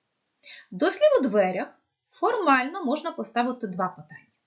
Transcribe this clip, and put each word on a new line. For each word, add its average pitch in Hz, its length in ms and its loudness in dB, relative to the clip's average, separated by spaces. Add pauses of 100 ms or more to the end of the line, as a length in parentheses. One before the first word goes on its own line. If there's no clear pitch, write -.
(720)
До 240 200 0
слів 587 200 4 (100)
«у - 20 0
дверях» 202 460 0 (420)
формально 339 760 0
можна 302 280 -4
поставити 240 540 -4
два 185 220 -4
питання. - 380 -18 (200)